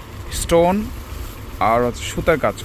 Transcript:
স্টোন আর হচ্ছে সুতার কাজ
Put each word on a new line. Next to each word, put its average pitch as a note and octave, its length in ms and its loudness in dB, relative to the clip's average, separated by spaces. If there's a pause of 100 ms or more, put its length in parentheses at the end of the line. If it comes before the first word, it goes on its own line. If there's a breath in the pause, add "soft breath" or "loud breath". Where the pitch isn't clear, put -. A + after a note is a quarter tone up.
(400)
স্টোন F3+ 460 4 (760)
আর A2 260 4
হচ্ছে A#2+ 240 -4
সুতার - 280 2
কাজ G#2+ 260 0